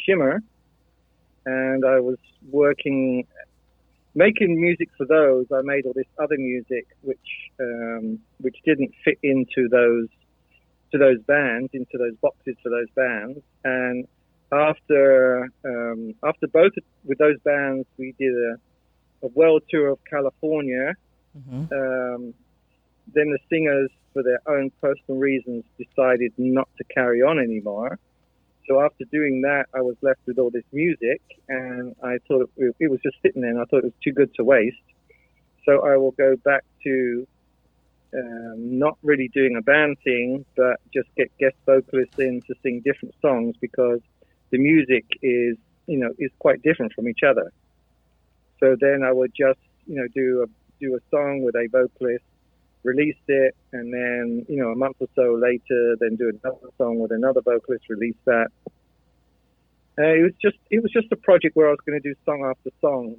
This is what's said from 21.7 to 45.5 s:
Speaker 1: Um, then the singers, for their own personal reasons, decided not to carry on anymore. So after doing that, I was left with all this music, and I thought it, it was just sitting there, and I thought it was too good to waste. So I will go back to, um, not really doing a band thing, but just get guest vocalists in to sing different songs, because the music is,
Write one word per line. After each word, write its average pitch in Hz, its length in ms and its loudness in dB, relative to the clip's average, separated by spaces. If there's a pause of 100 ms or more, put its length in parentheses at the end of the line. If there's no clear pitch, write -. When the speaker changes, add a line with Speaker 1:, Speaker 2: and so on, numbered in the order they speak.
Speaker 1:
Um, 127 600 -6 (800)
then 151 160 2
the 139 80 -2 (120)
singers, 143 400 0 (220)
for 135 100 -4
their 123 240 0
own 139 240 -2 (100)
personal 139 400 -4
reasons, 127 440 -2 (140)
decided 123 600 0
not 127 300 0 (100)
to - 60 -12
carry 123 380 0
on 151 160 4
anymore. 113 600 -4 (680)
So 135 160 2
after 147 240 -2
doing 139 360 -2
that, 139 320 0
I 131 60 -4
was 123 220 -2
left 135 240 0
with 120 120 -4
all 120 120 0
this 117 220 -8
music, 139 500 -2 (260)
and 127 540 -10
I 123 160 -4 (100)
thought 131 300 0
it, 123 200 -2
it 160 120 0
was 127 100 -2
just - 220 -6
sitting 147 180 0
there, 120 100 -4
and 120 100 -4
I 120 40 -4
thought 139 140 0
it 123 60 0
was 120 80 -4 (120)
too 143 80 -2
good 131 220 0
to 117 100 -2
waste. 123 320 2 (880)
So 143 220 4
I 139 100 4
will 135 140 2
go 135 260 2
back 139 280 0 (200)
to, 127 420 -2 (880)
um, 117 640 -10
not 147 240 0
really 139 260 0
doing 131 280 0
a 113 60 -6
band 147 420 2
thing, 127 400 -2 (100)
but 127 260 0 (120)
just 131 240 -4
get 135 220 -2
guest 135 260 0
vocalists 131 540 2
in 127 240 -2
to - 200 -12
sing 123 220 -4
different - 380 -4
songs, 120 360 0
because 120 420 -2 (500)
the 127 80 0
music 135 480 2 (160)
is, 120 340 0 (300)